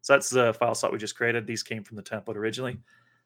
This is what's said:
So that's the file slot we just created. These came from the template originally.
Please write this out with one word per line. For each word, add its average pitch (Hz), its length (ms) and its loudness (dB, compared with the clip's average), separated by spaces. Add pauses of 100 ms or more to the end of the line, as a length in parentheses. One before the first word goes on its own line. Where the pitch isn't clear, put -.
So - 120 2
that's 139 160 4
the 120 260 4
file 117 200 2
slot - 160 0
we 117 60 -2
just 107 180 -8
created. 117 320 0
These 113 160 -6
came 110 200 -8
from 110 120 -18
the 101 80 -12
template 110 320 -8
originally. 110 440 -4 (460)